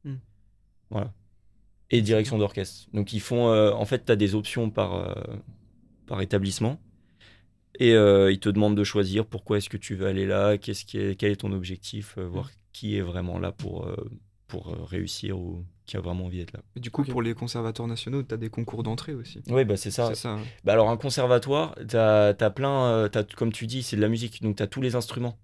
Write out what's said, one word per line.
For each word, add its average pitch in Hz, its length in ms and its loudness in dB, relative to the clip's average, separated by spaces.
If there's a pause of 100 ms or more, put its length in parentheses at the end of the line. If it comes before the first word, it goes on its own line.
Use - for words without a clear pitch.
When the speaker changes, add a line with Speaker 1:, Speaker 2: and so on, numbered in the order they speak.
Speaker 1:
Hmm. 135 120 -8 (720)
Speaker 2:
Voilà. 104 240 -6 (760)
Et 123 60 4
Speaker 1:
C'est 113 60 6
Speaker 2:
direction 110 340 2
Speaker 1:
bien. 104 80 2
Speaker 2:
d'orchestre. - 480 -6
Donc, 104 220 -2
ils 104 60 -2
font, 120 280 2
euh, 107 240 6
en 107 140 -2
fait, 127 180 -2
t'as 113 120 4
des 101 180 2
options 110 340 -2
par, 98 260 -2
euh, 90 200 -4 (920)
par 98 140 -6
établissement. 98 580 -2 (1000)
Et, 120 160 6
euh, 98 380 8
ils 95 80 0
te 104 80 0
demandent 104 280 4
de 101 80 2
choisir 101 420 0
pourquoi - 320 -2
est-ce 101 100 -4
que - 80 -8
tu - 180 -8
veux 95 120 -4
aller 95 200 0
là, 101 320 2
qu'est-ce - 260 -8
qui - 140 -8
est, 98 200 -2
quel 104 120 2
est 101 60 0
ton 98 160 -4
objectif, 92 680 -8
euh, 92 80 -8
voir 90 200 -6
Speaker 1:
Hmm. - 40 -16 (220)
Speaker 2:
qui 104 240 -6
est 98 60 0
vraiment 90 360 -6
là 90 140 -4
pour, 90 340 -10
euh, 92 100 -6 (500)
pour, 87 260 -10
euh, 82 120 -8
réussir 90 540 -6
ou 87 260 -8 (220)
qui - 100 -10
a 95 40 -4
vraiment 90 260 -6
envie 90 120 -8
d'être 85 140 -10
là. - 80 -16 (160)
Speaker 1:
Et 127 40 -12
du 120 100 -12
coup, 139 120 -2
Speaker 3:
Ok. 135 80 -2
Speaker 1:
pour 123 120 -2
les 117 120 -2
conservatoires 117 540 -6
nationaux, 127 340 -6
t'as 117 140 -8
des 113 140 -8
concours 113 320 -6
d'entrée 113 320 -6
aussi. 113 340 -14
Speaker 2:
Oui, 127 160 4
bah, 101 120 2
c'est 98 140 -6
ça. 117 180 0
Speaker 1:
C'est 110 80 -2
ça, 110 200 -6
ouais. 110 60 -8 (220)
Speaker 2:
Bah, 101 100 4
alors, 110 160 8
un 117 60 0
conservatoire, 135 800 2 (120)
t'as, 107 480 6
t'as 107 160 2
plein, 135 360 0
euh, 113 220 4
t'as, 110 160 0
comme 113 280 -2
tu 117 140 -8
dis, 127 160 -6
c'est 113 140 -4
de 101 60 2
la 107 60 4
musique, 113 340 -4
donc 104 140 0
t'as 107 100 -2
tous 135 140 -8
les 127 160 0
instruments. 120 480 -4